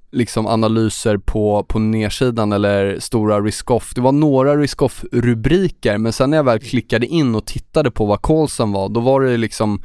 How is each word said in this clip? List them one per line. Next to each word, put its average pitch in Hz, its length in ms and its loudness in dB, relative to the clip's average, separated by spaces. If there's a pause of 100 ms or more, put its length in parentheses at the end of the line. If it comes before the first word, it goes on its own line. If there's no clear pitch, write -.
(120)
liksom 113 360 -2
analyser 110 720 0
på, 104 460 0
på - 160 -4
nedsidan 110 720 0
eller 101 480 0
stora 107 420 0
risk-off. 107 540 -4
Det 127 60 0
var 131 100 2
några 143 460 2
risk-off-rubriker, 123 1400 0
men 110 160 -2
sen 135 160 2
när 156 80 2
jag 151 60 4
väl 117 160 2
klickade 117 480 -2
in 143 280 0
och 104 100 -4
tittade - 460 -2
på 110 140 -2
vad 104 160 0
callsen 143 500 0
var, 98 180 -2
då 110 100 -2
var 135 220 2
det 127 160 2
liksom 107 480 -2